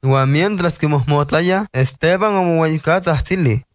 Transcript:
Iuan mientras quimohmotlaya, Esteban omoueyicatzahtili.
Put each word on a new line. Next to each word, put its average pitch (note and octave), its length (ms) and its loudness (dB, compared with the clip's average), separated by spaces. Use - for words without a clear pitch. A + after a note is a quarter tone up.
Iuan C3+ 300 2
mientras F3 480 0
quimohmotlaya, D3+ 920 0
Esteban F3+ 600 0
omoueyicatzahtili. D#3+ 1400 0